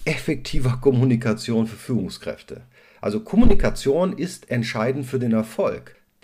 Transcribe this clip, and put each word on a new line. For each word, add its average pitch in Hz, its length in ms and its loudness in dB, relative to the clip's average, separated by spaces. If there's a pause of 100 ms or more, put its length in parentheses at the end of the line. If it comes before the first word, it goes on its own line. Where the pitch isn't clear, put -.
effektiver 127 760 -2
Kommunikation 117 880 0
für 107 80 -12
Führungskräfte. 92 840 -8 (380)
Also 107 200 -4
Kommunikation 165 960 4
ist - 340 -8
entscheidend 123 560 -4
für 127 140 -4
den 120 120 0
Erfolg. 113 600 -4 (280)